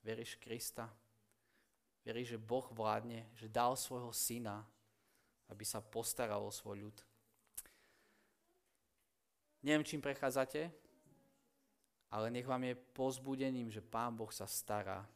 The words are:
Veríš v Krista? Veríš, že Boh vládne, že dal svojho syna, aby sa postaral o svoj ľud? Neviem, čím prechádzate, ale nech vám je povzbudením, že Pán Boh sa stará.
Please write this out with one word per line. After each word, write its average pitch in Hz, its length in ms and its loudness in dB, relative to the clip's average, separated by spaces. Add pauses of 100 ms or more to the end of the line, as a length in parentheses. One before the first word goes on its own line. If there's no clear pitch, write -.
Veríš 113 320 -4
v - 80 -20
Krista? 117 480 -4 (1120)
Veríš, 117 320 -2
že - 20 -4
Boh 120 340 0
vládne, 113 600 0
že 113 160 -12
dal 120 280 6
svojho 123 360 -4
syna, 110 520 0 (840)
aby 104 160 -10
sa 107 160 0
postaral 110 640 0
o 104 80 -4
svoj 104 360 -6
ľud? 107 80 -12 (2750)
Neviem, 151 240 6
čím 143 160 -2
prechádzate, 139 680 2 (1400)
ale 110 180 2
nech 123 160 -2
vám 127 180 2
je 123 120 0
povzbudením, 131 960 0
že 104 120 -6
Pán 117 320 0
Boh 110 140 -4
sa 98 160 -6
stará. 95 580 -2 (120)